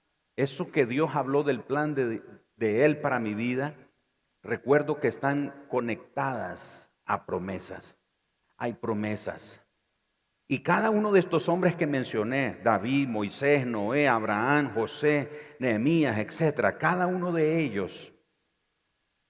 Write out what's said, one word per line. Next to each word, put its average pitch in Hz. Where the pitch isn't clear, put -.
eso 139
que 135
Dios 143
habló 143
del 131
plan 147
de, 123
de 113
Él 151
para 131
mi 107
vida, 127
recuerdo 143
que 123
están 139
conectadas 117
a 101
promesas. 92
Hay 123
promesas. 107
Y 131
cada 202
uno 214
de 196
estos 170
hombres 170
que 170
mencioné, 127
David, 120
Moisés, 123
Noé, 120
Abraham, 117
José, 135
Nehemías, 127
etcétera, 110
cada 180
uno 180
de 160
ellos 101